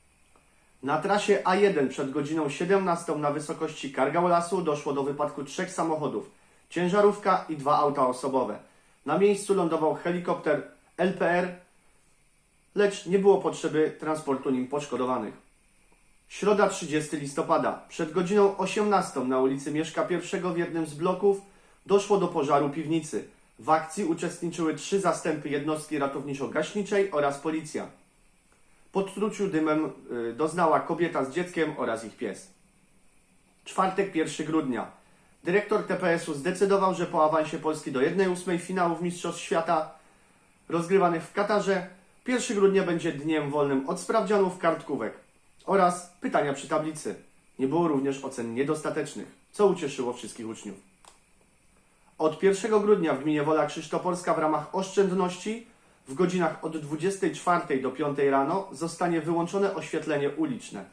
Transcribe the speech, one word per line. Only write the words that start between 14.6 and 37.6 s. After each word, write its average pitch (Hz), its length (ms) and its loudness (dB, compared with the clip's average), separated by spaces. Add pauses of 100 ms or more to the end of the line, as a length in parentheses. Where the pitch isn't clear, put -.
poszkodowanych. 120 680 -4 (920)
Środa, 202 400 4
trzydziesty 151 500 -4
listopada. 143 720 -2
Przed 156 240 -6
godziną 196 440 4
osiemnastą 196 680 0
na 131 140 2
ulicy 135 340 0
Mieszka 160 300 -2
Pierwszego 175 480 -2
w 170 80 -4
jednym 160 280 -2
z 147 80 -10
bloków 185 460 2 (460)
doszło 196 320 4
do 175 100 2
pożaru 147 420 2
piwnicy. 156 540 -4 (340)
W 117 120 -2
akcji 160 340 0
uczestniczyły 165 720 -2
trzy 196 260 -2
zastępy 160 480 -2
jednostki 147 500 -4
ratowniczo-gaśniczej 147 1120 -2
oraz 147 260 0
policja. 156 480 -6 (1080)
Podtruciu 196 560 -2
dymem, 156 440 0 (380)
y, - 20 -6
doznała 156 480 2
kobieta 160 440 -2
z 131 100 -6
dzieckiem 165 440 -2
oraz 113 260 -4
ich 107 120 -14
pies. - 340 -8 (1120)
Czwartek, 190 480 0
pierwszy 156 320 -2
grudnia. 139 460 -2 (540)
Dyrektor 180 420 2
T 180 100 -2
P 151 140 0
S-u 165 240 0
zdecydował, 185 600 2
że 175 120 -2
po 160 180 2
awansie 156 340 2
Polski 151 340 -4